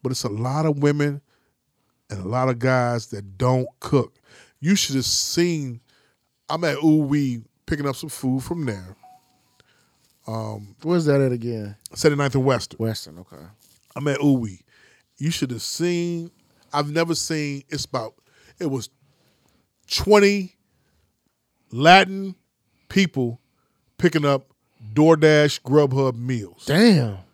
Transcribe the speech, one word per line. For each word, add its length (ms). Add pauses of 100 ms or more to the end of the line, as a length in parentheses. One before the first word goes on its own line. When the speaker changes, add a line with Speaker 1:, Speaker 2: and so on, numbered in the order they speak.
Speaker 1:
but 80
it's 140
a 40
lot 380
of 160
women 380 (880)
and 140
a 20
lot 220
of 100
guys 540
that 260
don't 300 (100)
cook. 400 (400)
You 160
should 220
have 80
seen, 760 (680)
I'm 160
at 180
Ooh 220
Wee 400 (220)
picking 200
up 80
some 160
food 320
from 240
there. 300 (1300)
Um, 560
Speaker 2:
Where's 220
that 160
at 100
again? 460 (180)
Speaker 1:
Seventy-ninth 400
and 100
Western. 340
Speaker 2:
Western, 420
okay. 240 (500)
Speaker 1:
I'm 140
at 120
Ooh 140
Wee. 260 (580)
You 120
should 220
have 100
seen, 680 (400)
I've 180
never 240
seen, 540
it's 160
about, 300 (440)
it 80
was 240 (1000)
twenty 640 (1160)
Latin 640 (560)
people 500 (560)
picking 300
up 260 (420)
DoorDash, 680
Grubhub 540
meals. 500
Speaker 2:
Damn. 520 (160)